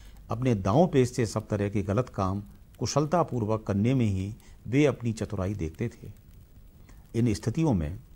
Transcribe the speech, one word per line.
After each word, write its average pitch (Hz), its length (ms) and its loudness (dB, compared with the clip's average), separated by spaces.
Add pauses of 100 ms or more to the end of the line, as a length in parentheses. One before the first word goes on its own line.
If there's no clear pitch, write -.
(300)
अपने 120 240 2
दांव 101 320 4
पेच 127 220 4
से 117 180 -2
सब 107 220 -4
तरह 101 200 0
के 101 140 -2
गलत 98 260 0
काम 98 340 -2 (360)
कुशलतापूर्वक 123 880 0
करने 107 280 2
में 120 120 2
ही 98 280 -2 (320)
वे 139 200 4
अपनी 120 260 0
चतुराई 101 420 -4
देखते 95 340 -6
थे। - 240 -16 (1000)
इन 117 200 2
स्थितियों 139 400 0
में 82 260 -2 (160)